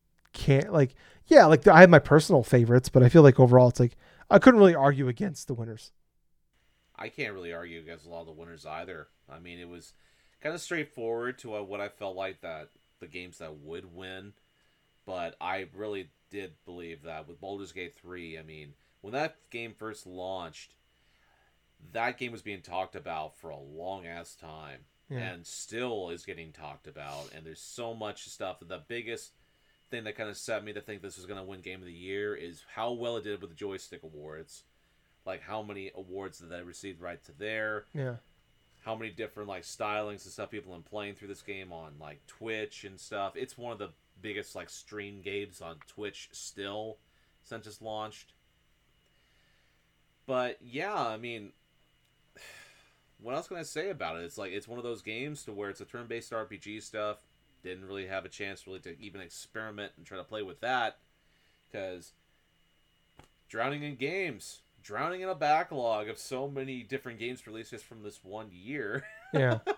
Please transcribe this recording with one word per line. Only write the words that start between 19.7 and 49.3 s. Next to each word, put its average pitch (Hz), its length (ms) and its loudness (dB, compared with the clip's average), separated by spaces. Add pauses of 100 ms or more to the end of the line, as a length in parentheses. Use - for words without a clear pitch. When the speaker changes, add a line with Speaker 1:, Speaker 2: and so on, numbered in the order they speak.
Speaker 2:
first 110 320 -12
launched, 90 720 -10 (1160)
that 120 240 -2
game 120 160 -8
was 104 80 -14
being 98 200 -12
talked 92 340 -8
about 80 420 -8
for 82 120 -16
a 71 80 -12
long 82 480 -12
ass 85 300 -14
time, 78 500 -18 (240)
Speaker 1:
Yeah. 131 100 -8
Speaker 2:
and 90 280 -12
still 110 600 -8
is 87 160 -12
getting 82 260 -14
talked 73 360 -18
about, 71 460 -14
and 78 120 -18
there's 80 160 -18
so 117 340 -12
much 107 300 -12
stuff. 92 340 -10
The 85 260 -14
biggest 117 480 -10 (560)
thing 117 140 -10
that 107 140 -10
kinda 107 180 -8
set 107 300 -6
me 107 80 -12
to 104 80 -12
think 101 200 -14
this 95 140 -14
was 92 100 -20
gonna 95 200 -12
win 95 160 -14
Game 92 180 -14
of 92 60 -18
the 87 80 -16
Year 98 420 -6
is 85 280 -14 (100)
how 113 180 -4
well 120 260 -6
it 107 60 -8
did 104 180 -8
with 98 100 -14
the 80 40 -20
Joystick 95 480 -12
Awards. 78 640 -18 (600)
Like, 95 160 -8
how 107 220 -10
many 101 320 -12
awards 95 440 -12
that 85 80 -20
they 87 160 -12
received 87 380 -14
right 87 220 -12
to - 100 -20
there. 107 600 -6
Speaker 1:
Yeah. 131 240 -8 (640)
Speaker 2:
How 113 140 -10
many 110 160 -10
different, 104 380 -12
like, 92 140 -10
stylings 104 600 -6
and 95 80 -20
stuff 104 200 -12
people 92 220 -14
have 85 100 -18
been - 60 -20
playing 101 260 -10
through 104 120 -18
this 98 140 -14
game 95 320 -14
on, 78 260 -16
like, 76 280 -20
Twitch 110 560 -10
and 95 160 -18
stuff. 98 360 -8
It's - 220 -10
one 120 160 -12
of 104 60 -12
the 95 140 -12 (280)
biggest, 101 340 -10
like, 90 140 -14
stream 101 520 -16
games 101 400 -8
on 82 260 -14
Twitch - 440 -12
still 107 680 -12 (420)
since 113 260 -16
it's 107 140 -20
launched. 107 520 -10 (1900)